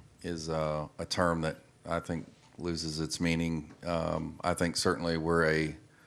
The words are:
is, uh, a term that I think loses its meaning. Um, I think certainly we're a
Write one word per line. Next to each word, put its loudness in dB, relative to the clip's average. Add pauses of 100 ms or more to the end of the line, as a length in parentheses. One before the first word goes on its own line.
(240)
is, -4
uh, -2 (100)
a -6
term 2
that -2 (300)
I 0
think -4 (320)
loses -4
its -4
meaning. 0 (140)
Um, -2
I 2
think 0
certainly 2
we're 4
a 2 (320)